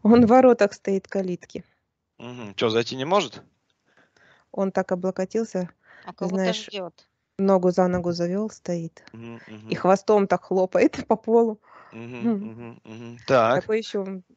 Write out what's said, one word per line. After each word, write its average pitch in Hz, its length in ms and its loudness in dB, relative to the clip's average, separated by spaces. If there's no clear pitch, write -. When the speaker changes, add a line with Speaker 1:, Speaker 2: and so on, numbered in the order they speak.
Speaker 1:
Он 233 220 8
в 208 40 4
воротах 247 440 6
стоит, 196 340 -6
калитки. 185 560 -8
Speaker 2:
Мгм. 120 360 -14
Че, 120 140 0
зайти 117 260 -2
не 131 100 -6
может? 175 360 -2
Speaker 1:
Он 196 180 -2
так 190 200 -2
облокотился, 185 800 -4
Speaker 3:
А 180 100 -16
кого-то 185 400 -2
Speaker 1:
знаешь, - 0 -
Speaker 3:
ждет. 190 540 -12
Speaker 1:
ногу 190 320 4
за 180 160 2
ногу 180 260 -2
завел, 180 360 -4
стоит. - 640 -10
Speaker 2:
Мгм, 117 280 -14
Speaker 1:
И - 60 -4
Speaker 2:
мгм. - 20 -8
Speaker 1:
хвостом 196 500 2
так - 180 -2
хлопает 190 480 2
<laughs> - 140 -12
по 220 100 2
полу. 226 440 0
Speaker 2:
Мгм, 123 400 -6
Speaker 1:
Мгм. 196 200 -6
Speaker 2:
мгм, 117 340 -18
мгм. 117 400 -16
Так. 127 400 2
Speaker 1:
Такой 220 140 -2
еще 196 420 -8